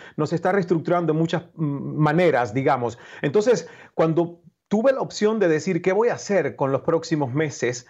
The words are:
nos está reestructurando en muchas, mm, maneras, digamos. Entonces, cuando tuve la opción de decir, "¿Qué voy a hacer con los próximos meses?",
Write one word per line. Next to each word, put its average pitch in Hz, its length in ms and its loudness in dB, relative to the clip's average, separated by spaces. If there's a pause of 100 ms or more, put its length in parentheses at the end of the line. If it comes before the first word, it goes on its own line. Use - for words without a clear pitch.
(160)
nos 151 160 -2
está 170 200 0
reestructurando 170 600 0
en 156 60 0
muchas, 165 240 0 (120)
mm, 143 440 -6
maneras, 147 560 2
digamos. 131 440 0 (220)
Entonces, 208 480 0 (240)
cuando 170 480 0 (280)
tuve 226 240 2
la 269 80 0
opción 214 380 -2
de 196 80 2
decir, 165 340 0
"¿Qué 185 120 0
voy 226 160 2
a 196 60 -2
hacer 185 420 -2
con 135 160 -2
los 131 80 0
próximos 160 520 -2
meses?", 135 580 -4